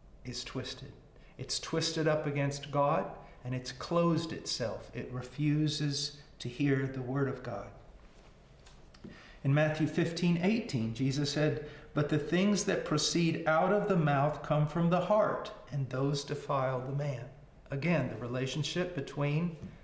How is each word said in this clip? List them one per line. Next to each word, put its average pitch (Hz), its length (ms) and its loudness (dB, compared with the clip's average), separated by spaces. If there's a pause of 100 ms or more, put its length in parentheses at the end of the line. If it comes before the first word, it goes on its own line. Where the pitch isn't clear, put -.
(240)
is 123 200 -8
twisted. - 500 -8 (440)
It's - 220 -6
twisted 160 480 0
up 151 180 2
against 143 460 -2
God, 147 340 2 (380)
and 123 100 -4
it's 127 180 -6
closed 170 600 2
itself. - 640 -4
It 127 160 -8
refuses 147 1040 0 (220)
to 127 100 -6
hear 135 380 2
the 131 160 -6
word 135 240 0
of - 160 -6
God. 104 240 -8 (1800)
In 139 100 4
Matthew 156 320 4
fifteen 170 560 2
eighteen, 127 540 0
Jesus 135 360 0
said, 151 380 0 (240)
"But 147 160 2
the 156 80 2
things 185 480 2
that 180 180 0
proceed 165 640 2
out 165 240 4
of 202 160 2
the 190 80 4
mouth 147 460 4
come 151 240 2
from 170 240 2
the 175 120 4
heart, - 500 2 (200)
and 135 160 -2
those 139 360 0
defile 131 560 -2
the 139 160 -4
man." 143 300 -4 (440)
Again, 143 400 2
the 113 60 -6
relationship 131 800 -2
between 147 640 -2 (260)